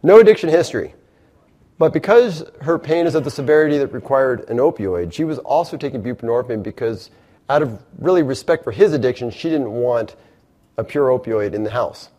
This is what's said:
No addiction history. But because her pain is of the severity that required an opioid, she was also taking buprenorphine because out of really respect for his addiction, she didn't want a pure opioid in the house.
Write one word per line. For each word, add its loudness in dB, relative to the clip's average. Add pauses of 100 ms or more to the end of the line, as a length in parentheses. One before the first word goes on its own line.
No 10
addiction 4
history. 0 (840)
But 2
because 2 (160)
her -2
pain 0
is -2
of 0
the -6
severity 2
that -2
required -2
an -2
opioid, -2
she -4
was -6
also -4
taking -8
buprenorphine -4
because -8 (400)
out 2
of -8 (160)
really 2
respect -2
for -6
his 4
addiction, -2
she -8
didn't -2
want -2 (640)
a -6
pure 0
opioid -2
in -4
the -6
house. -6